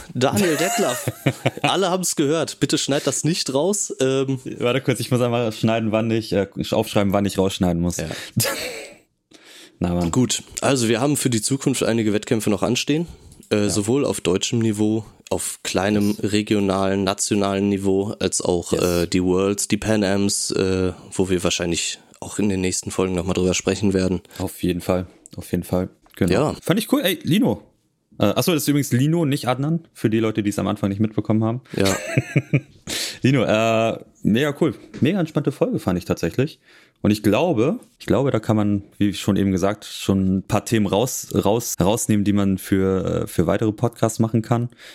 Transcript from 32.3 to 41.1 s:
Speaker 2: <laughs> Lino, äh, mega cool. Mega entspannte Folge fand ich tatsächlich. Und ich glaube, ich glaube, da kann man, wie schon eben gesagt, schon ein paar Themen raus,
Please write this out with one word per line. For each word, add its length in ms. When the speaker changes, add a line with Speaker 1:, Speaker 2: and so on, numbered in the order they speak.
Speaker 2:
<laughs> 800
Lino, 220
äh, 560
mega 360
cool. 140
Mega 180
entspannte 320
Folge 260
fand 220
ich 60
tatsächlich. 540
Und 80
ich 100
glaube, 580
ich 80
glaube, 240
da 80
kann 160
man, 260
wie 160
schon 220
eben 160
gesagt, 340
schon 520
ein 60
paar 220
Themen 220
raus, 480